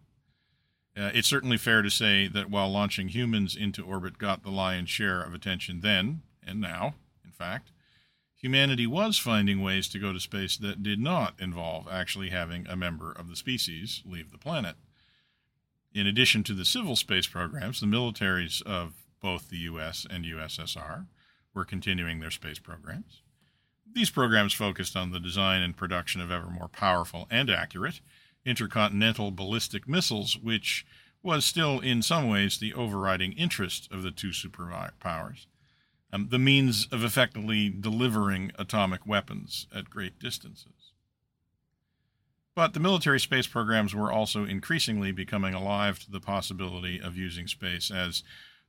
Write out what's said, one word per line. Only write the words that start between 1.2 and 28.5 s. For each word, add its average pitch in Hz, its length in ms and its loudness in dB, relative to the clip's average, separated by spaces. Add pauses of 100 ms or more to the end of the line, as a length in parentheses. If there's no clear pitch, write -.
certainly 131 300 2
fair 113 260 6
to 101 80 2
say 98 360 4
that 95 220 -2
while 98 220 2
launching 101 380 0
humans 107 460 0
into 98 300 -4
orbit 92 320 -6
got 98 240 -2
the 101 80 -10
lion's 92 400 0
share 95 320 0
of 85 120 -8
attention 90 480 -4
then, 107 420 2 (240)
and 101 140 -6
now, 90 320 -4 (300)
in 87 80 -20
fact, 90 400 -8 (640)
humanity 135 500 4
was 202 320 2
finding 101 460 4
ways 95 240 0
to - 100 -8
go 98 160 -2
to 90 60 -6
space 95 380 -4
that 101 260 -6
did 101 160 0
not 131 400 0
involve 82 500 -6
actually 92 400 -4
having 87 380 -4
a 90 80 -6
member 85 360 -4
of 85 160 -14
the 85 80 -14
species 98 680 -4
leave 82 260 -12
the - 60 -20
planet. 135 380 -4 (1160)
In 101 140 0
addition 107 380 4
to 107 100 -2
the 92 100 -4
civil 180 320 0
space 92 300 2
programs, 87 540 -6
the 107 80 0
militaries 101 720 0
of 87 320 -6 (280)
both 92 280 -4
the 90 80 -10
U 82 220 -8
S 80 280 -8
and 90 160 -8
U 82 160 -8
S 78 200 -8
S 78 180 -8
R 80 300 -10 (480)
were 95 100 -4
continuing 87 540 -2
their 76 100 -10
space - 300 -10
programs. - 640 -14 (680)
These 226 200 2
programs 113 420 4
focused 98 420 -2
on 92 140 -2
the 87 100 -6
design 92 440 2
and 87 120 -2
production 90 460 -4
of 87 80 -6
ever 87 220 -4
more 87 160 -8
powerful 87 640 0
and 123 180 2
accurate 95 520 -2 (440)
intercontinental 107 880 2